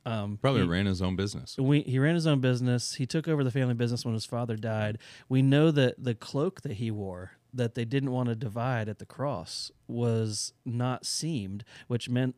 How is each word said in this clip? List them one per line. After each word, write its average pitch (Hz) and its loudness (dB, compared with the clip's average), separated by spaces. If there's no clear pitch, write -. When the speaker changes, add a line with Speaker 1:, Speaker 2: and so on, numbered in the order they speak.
Speaker 1:
Um, 104 -4
Speaker 2:
Probably 131 4
Speaker 1:
he 90 4
Speaker 2:
ran 92 2
his 92 0
own 92 0
business. - -4
Speaker 1:
we, 139 4
he 127 -2
ran 151 4
his 160 0
own 143 4
business. 123 2
He 131 -2
took 156 -2
over 151 2
the 127 2
family 123 2
business 120 -2
when 117 0
his 110 -4
father 120 -4
died. 110 -2
We 131 4
know 143 6
that 135 2
the 123 -2
cloak 151 -4
that 143 -8
he 113 -4
wore, 95 -8
that 120 -2
they 120 -2
didn't 135 0
want 127 0
to 117 0
divide 113 -2
at 104 -8
the - -16
cross, - -8
was 113 -2
not 123 -2
seamed, 104 -4
which 120 -4
meant 127 0